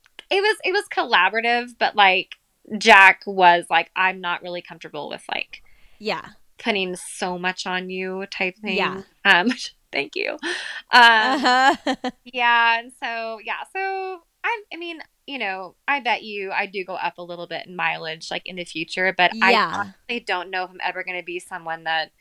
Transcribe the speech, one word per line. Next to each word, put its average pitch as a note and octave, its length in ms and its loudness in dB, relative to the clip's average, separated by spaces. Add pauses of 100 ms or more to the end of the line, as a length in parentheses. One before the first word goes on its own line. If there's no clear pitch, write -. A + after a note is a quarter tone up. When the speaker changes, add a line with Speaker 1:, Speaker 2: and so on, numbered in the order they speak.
(320)
Speaker 1:
it F#4+ 100 2
was, G#4 220 0
it F#4+ 80 -4
was G4+ 180 -2
collaborative, A#3 880 0
but, G#3 160 0
like, F#3+ 400 4 (440)
Jack G3 480 10
was F3+ 420 6
like, E3+ 260 0
"I'm F#3 260 -2
not F3 200 -6
really F3 220 -10
comfortable D#3+ 460 -14
with, - 220 -12
like, - 300 -8 (380)
Speaker 2:
Yeah. G3+ 300 -6 (280)
Speaker 1:
putting F#3+ 380 -2
so F3+ 420 -8
much F#3 300 -6
on F#3 240 -6
you" F#3 400 -8
type F#3 260 -6
thing. G#3 200 -6
Speaker 2:
Yeah. E3+ 240 -4 (220)
Speaker 1:
Um, F#3+ 260 4 (220)
<laughs> - 200 -20
thank - 240 -6
you. - 160 -4 (600)
Um, A#3 540 6
Speaker 2:
Uh-huh. C4 300 4 (100)
<laughs> - 400 -6
Speaker 1:
yeah, A#3 540 2
and B3 120 -14 (120)
so, A3+ 420 -6
yeah, G#3+ 260 -8
so F#4+ 520 -6 (200)
I, G#4 200 -4 (100)
I D#4+ 40 -14
mean, E4+ 220 -12 (280)
you C#4 100 -10
know, F#3+ 380 -8 (120)
I C#4+ 120 0
bet A3+ 240 -2
you G3+ 280 -8
I G3+ 140 -2
do G3 200 -8
go F#3 100 -10
up E3+ 240 -6
a F3 40 -12
little F3 240 -12
bit E3 200 -10
in F3+ 80 -18
mileage, E3 560 -6
like, F3+ 160 -8
in F#3 80 -14
the F3 100 -10
future, F#3 500 -4
but F3 200 4
Speaker 2:
Yeah. A3+ 80 -2
Speaker 1:
I G3 420 2 (240)
honestly A#3+ 160 -8
don't F3+ 240 -6
know F#3 140 -4
if F3+ 80 -10
I'm F#3 120 -20
ever F#3 200 -6
gonna F3+ 200 -8
be F3 160 -10
someone E3 440 -12
that D#3+ 380 -4